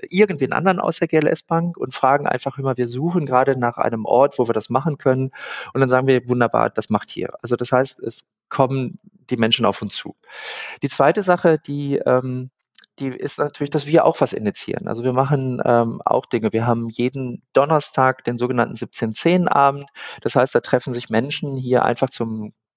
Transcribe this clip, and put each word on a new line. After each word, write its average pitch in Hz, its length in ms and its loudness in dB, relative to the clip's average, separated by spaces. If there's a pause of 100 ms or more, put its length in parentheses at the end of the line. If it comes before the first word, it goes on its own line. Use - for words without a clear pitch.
irgendwen 175 420 2
anderen 180 300 0
aus - 180 -2
der 170 80 0
G 160 100 2
L 151 100 4
S - 160 0
Bank 170 340 -2
und 131 160 -6
fragen 143 340 2
einfach - 300 -4
immer, 135 180 -2
wir 120 140 -2
suchen 156 360 -2
gerade 131 320 2
nach 120 200 -2
einem 113 260 -2
Ort, 131 340 4
wo 120 120 0
wir 113 40 2
das 107 160 -4
machen 139 280 -2
können. 131 340 0 (420)
Und - 60 -2
dann 135 100 4
sagen 127 180 4
wir, 127 200 2
wunderbar, 117 420 2
das - 200 -6
macht 104 200 -2
hier. - 320 -8
Also 117 140 -2
das 123 160 -4
heißt, 131 280 0
es - 260 -12 (240)
kommen 131 500 -2 (300)
die 127 80 -2
Menschen 113 280 2
auf 101 160 0
uns 104 140 -8
zu. - 200 -12 (680)
Die 139 60 -2
zweite 156 340 2
Sache, 175 360 4
die, 143 380 -4
ähm, 127 520 0 (500)
die 135 80 -4
ist 131 300 -8
natürlich, 147 320 -2
dass 143 160 -2
wir 151 180 6
auch - 160 2
was - 140 0
initiieren. - 540 -4
Also 117 160 -6
wir 127 100 0
machen, 131 500 0
ähm, 117 400 2
auch - 220 0
Dinge. 110 260 -2
Wir 113 140 0
haben 117 240 0
jeden 127 540 -4 (100)
Donnerstag 139 720 2
den 120 120 -2
sogenannten 120 380 0
siebzehn 113 380 -6
zehn 175 340 2
Abend. 139 380 2 (360)
Das - 140 -2
heißt, 131 200 2
da 120 40 6
treffen 127 340 -2
sich 120 160 -8
Menschen 135 460 -2
hier 127 300 0
einfach 120 240 0
zum 110 440 -6 (240)